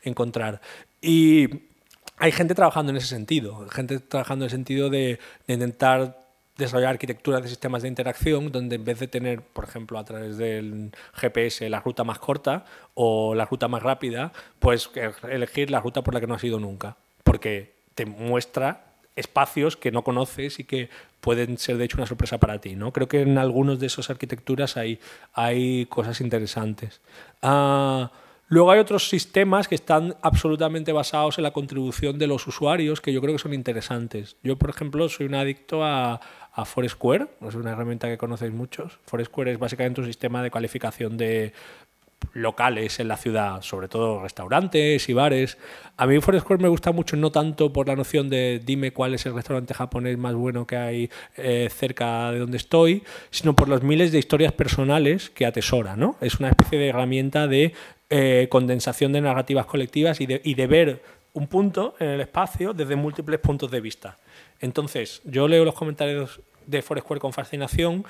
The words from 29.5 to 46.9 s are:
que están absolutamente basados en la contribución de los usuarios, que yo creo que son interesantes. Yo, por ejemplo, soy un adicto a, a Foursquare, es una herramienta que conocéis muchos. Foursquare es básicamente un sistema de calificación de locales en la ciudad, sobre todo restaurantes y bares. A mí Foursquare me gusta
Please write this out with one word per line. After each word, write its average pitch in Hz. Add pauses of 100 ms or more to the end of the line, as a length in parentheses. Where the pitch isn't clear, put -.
que 175
están 160
absolutamente 156
basados 151
en 160
la 143
contribución 139
de 151
los 139
usuarios, 151
que 139
yo 131
creo 143
que 143
son 147
interesantes. 117
Yo, 131
por 139
ejemplo, 147
soy 143
un 139
adicto 139
a, 139 (320)
a 107
Foursquare, 131 (200)
es 107
una 117
herramienta 117
que 117
conocéis 117
muchos. 127
Foursquare 123
es 113
básicamente 123
un 123
sistema 123
de 123
calificación 117
de 113 (800)
locales 113
en 117
la 107
ciudad, 104
sobre 95
todo 113
restaurantes 147
y 127
bares. 131 (380)
A 127
mí 139
Foursquare 185
me 185
gusta 170